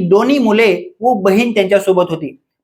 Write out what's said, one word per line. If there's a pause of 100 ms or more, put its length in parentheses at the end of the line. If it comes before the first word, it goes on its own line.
दोन्ही
मुले
व
बहीण
त्यांच्यासोबत
होती. (280)